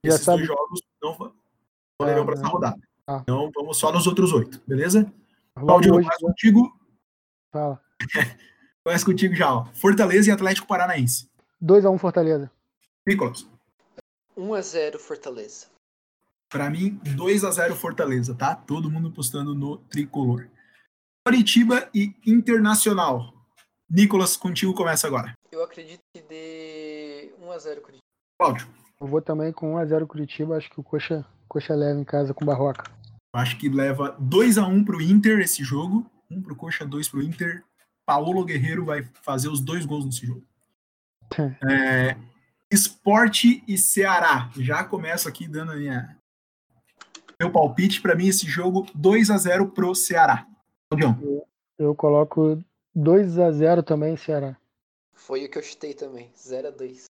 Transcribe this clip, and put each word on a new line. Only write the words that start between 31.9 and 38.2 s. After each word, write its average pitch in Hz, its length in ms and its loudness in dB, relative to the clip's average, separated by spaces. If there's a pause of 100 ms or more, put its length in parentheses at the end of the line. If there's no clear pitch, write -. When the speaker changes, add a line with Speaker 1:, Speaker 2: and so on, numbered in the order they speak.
Speaker 1:
em 143 60 -6
casa 143 300 -2
com - 100 -6
o - 20 0
Barroca. 139 380 -2 (500)
Speaker 2:
Eu 123 60 -2
acho 123 160 -2
que 143 140 -4
leva 135 480 -2
dois 190 400 4
a 196 80 2
um 196 180 4
pro 180 160 -4
Inter 208 400 6
esse - 240 -2
jogo. 175 400 -2 (260)
Um 185 120 -10
pro 151 140 -12
Coxa, 160 280 -10
dois 147 240 -8
pro 139 140 -6
Inter. 170 420 -8 (420)
Paulo 165 380 0